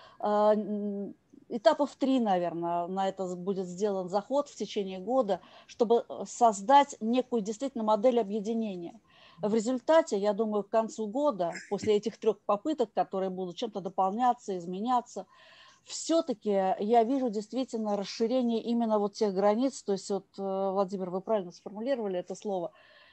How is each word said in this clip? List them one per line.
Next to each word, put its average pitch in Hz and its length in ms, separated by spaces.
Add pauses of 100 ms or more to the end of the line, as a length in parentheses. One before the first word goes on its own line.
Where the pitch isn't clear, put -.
(200)
э, - 60
м, 208 880 (360)
этапов 285 460
три, 269 240
наверное, 175 680
на 190 200
это 190 180
с-, 180 100
будет 185 300
сделан 185 420
заход 226 400
в - 80
течение 190 420
года, 196 420 (260)
чтобы, 233 420
э, 123 180
создать 233 760
некую 240 420
действительно 226 420
модель 220 340
объединения. 208 840 (400)
В 208 140
результате, 254 640
я 208 140
думаю, 208 320
к - 60
концу 220 360
года, 208 460 (180)
после 208 260
этих 208 220
трёх 220 260
попыток, 220 480
которые 190 380
будут 180 260
чем-то 214 240
дополняться, 196 800
изменяться, 202 680 (580)
всё-таки - 680 (300)
я 226 240
вижу 254 260
действительно 220 680
расширение 226 640
именно 226 380
вот 202 160
тех 208 180
границ. 214 520
То 202 80
есть 190 180
вот, 196 160 (120)
э, 196 40 (300)
Владимир, 190 380
вы 185 120
правильно 196 300
сформулировали 214 640
это 180 160
слово, 185 380 (400)